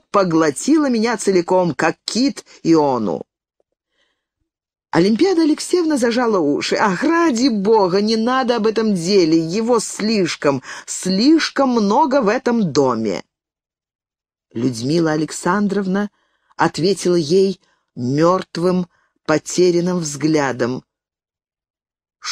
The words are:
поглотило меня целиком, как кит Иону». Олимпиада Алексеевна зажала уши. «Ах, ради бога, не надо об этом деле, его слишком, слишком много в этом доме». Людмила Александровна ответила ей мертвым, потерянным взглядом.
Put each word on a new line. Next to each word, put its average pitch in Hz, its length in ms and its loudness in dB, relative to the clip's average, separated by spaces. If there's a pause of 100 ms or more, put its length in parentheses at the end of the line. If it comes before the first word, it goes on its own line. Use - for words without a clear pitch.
(120)
поглотило 196 800 2
меня 233 280 -2
целиком, 180 560 0
как - 320 -2
кит - 400 -4 (160)
Иону». 131 640 0 (1700)
Олимпиада 233 500 2
Алексеевна 311 560 0
зажала 233 400 0
уши. 147 420 0
«Ах, 190 220 0
ради 311 460 2
бога, 202 520 2
не 214 160 0
надо 240 420 0
об 220 100 0
этом 220 260 0
деле, 170 420 2
его 214 440 0
слишком, 180 840 -2 (240)
слишком 262 840 0
много 240 520 2
в 196 60 0
этом 226 440 0
доме». 113 520 0 (1300)
Людмила 131 600 -2
Александровна 190 960 -4 (460)
ответила 175 580 -2
ей 180 440 0 (360)
мертвым, 170 920 -2 (380)
потерянным 175 720 0
взглядом. 139 840 -2 (1500)